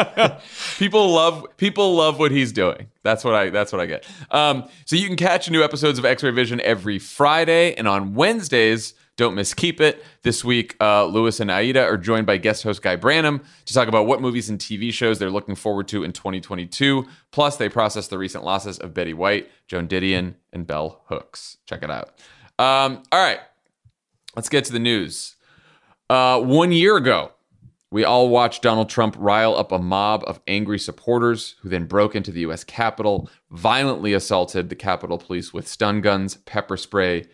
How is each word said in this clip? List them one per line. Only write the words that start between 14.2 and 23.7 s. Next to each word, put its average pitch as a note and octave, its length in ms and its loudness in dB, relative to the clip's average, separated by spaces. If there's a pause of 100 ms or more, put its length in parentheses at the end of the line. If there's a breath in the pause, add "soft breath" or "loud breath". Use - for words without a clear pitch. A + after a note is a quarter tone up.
movies A#2+ 280 -4
and G#2 120 -6
T G#2+ 160 -10
V A#2 140 -4
shows A2 280 0
they're F#2+ 120 -2
looking G2+ 240 -6
forward G2+ 340 -4
to G2+ 160 -4
in F2 80 -8
twenty F#2+ 280 -8
twenty-two. B2+ 680 -2 (240 loud breath)
Plus, C#3+ 260 0
they G#2+ 120 -2
process G#2+ 400 -2
the F#2+ 100 -8
recent F#2+ 260 -8
losses F#2+ 340 -4
of E2 160 -14
Betty E2+ 200 -4
White, G2 360 -2 (160 soft breath)
Joan E2+ 220 -6
Didion, F#2 460 -2 (180)
and F2 140 -10
Bell D2+ 400 -8
Hooks. - 600 -14
Check - 160 -12
it D#2 80 -8
out. A1+ 180 -10 (500 soft breath)
Um, C3 440 2 (100)
all F3+ 100 4
right, C#3 180 0 (960)